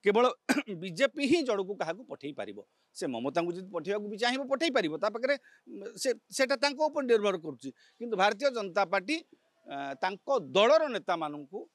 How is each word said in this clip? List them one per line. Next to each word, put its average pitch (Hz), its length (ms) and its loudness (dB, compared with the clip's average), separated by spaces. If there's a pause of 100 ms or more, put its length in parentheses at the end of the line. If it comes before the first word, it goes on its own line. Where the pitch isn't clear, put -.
କେବଳ 208 200 6 (240)
<clears throat> 254 340 -2
ବିଜେପି 190 420 0
ହିଁ 320 180 4
ଜଣକୁ 202 320 -2
କାହାକୁ 180 280 -6
ପଠେଇ 143 300 -12
ପାରିବ। 101 240 -10 (380)
ସେ 185 120 -6
ମମତାଙ୍କୁ 139 440 -2
ଯଦି 185 200 -10
ପଠେଇବାକୁ 196 380 -6
ବି 208 80 -10
ଚାହିଁବ, 247 280 0
ପଠେଇ 269 240 0
ପାରିବ। 202 280 0
ତା 214 120 0
ପାଖରେ, 240 260 -2 (320)
ଉଁ, 202 300 -14
ସେ, 262 120 -2 (220)
ସେଟା 269 240 2
ତାଙ୍କ 269 240 0
ଉପରେ 302 280 0
ନିର୍ଭର 208 300 4
କରୁଛି। 143 320 -10 (300)
କିନ୍ତୁ 226 180 -6
ଭାରତୀୟ 208 320 4
ଜନତା 202 360 0
ପାର୍ଟି, 196 300 -2 (520)
ଅ, 139 80 -10 (180)
ତାଙ୍କ 185 340 -4 (120)
ଦଳର 208 480 6
ନେତାମାନଙ୍କୁ 165 720 -4 (160)